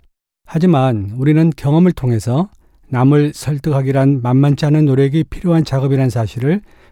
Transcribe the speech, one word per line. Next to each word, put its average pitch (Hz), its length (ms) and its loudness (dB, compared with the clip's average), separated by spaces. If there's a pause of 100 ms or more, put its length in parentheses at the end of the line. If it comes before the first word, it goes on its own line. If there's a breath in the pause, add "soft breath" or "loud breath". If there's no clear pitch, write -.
(440)
하지만 131 720 0
우리는 151 400 2
경험을 165 360 2
통해서 123 580 -2 (380)
남을 143 460 2
설득하기란 135 880 -2
만만치 139 440 0
않은 156 180 2
노력이 139 400 0
필요한 165 400 -2
작업이란 135 460 -2
사실을 120 500 -4 (320 soft breath)